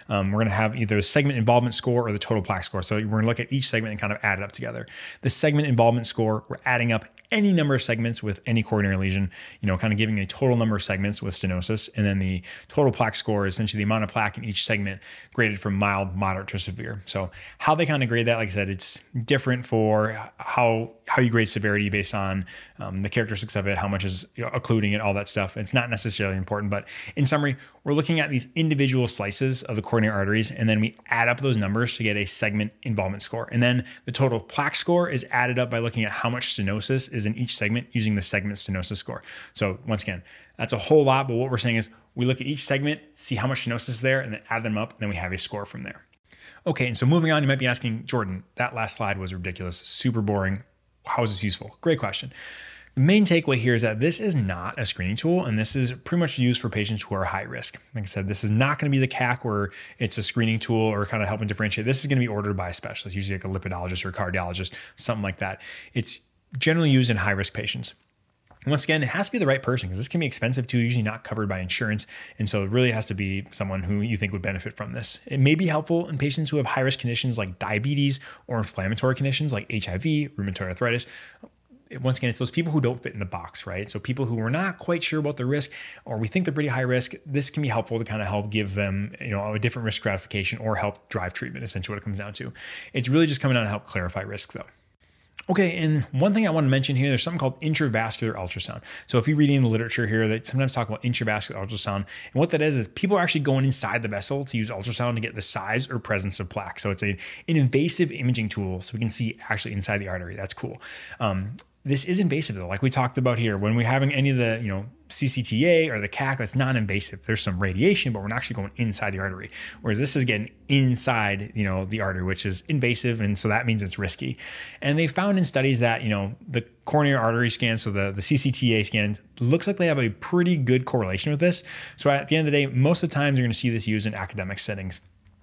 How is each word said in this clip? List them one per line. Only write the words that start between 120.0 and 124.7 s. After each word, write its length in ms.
is 120
getting 240
inside, 880
you 100
know, 220
the 160
artery, 200
which 220
is 240
invasive, 540
and 160
so 100
that 160
means 180
it's 160
risky. 380